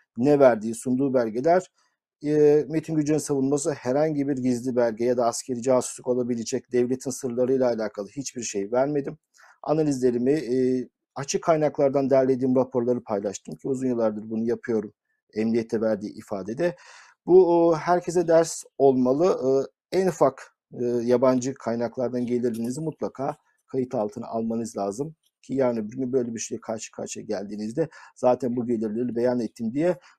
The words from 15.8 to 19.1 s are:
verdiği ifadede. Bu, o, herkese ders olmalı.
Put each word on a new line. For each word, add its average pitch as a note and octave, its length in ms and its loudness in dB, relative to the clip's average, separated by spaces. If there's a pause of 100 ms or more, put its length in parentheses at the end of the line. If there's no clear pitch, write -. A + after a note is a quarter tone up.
verdiği G#2+ 340 -2
ifadede. A2 640 -4 (500)
Bu, E3+ 420 8
o, E3 80 4
herkese F3 520 0
ders E3 340 4 (160)
olmalı. C3+ 600 4 (540)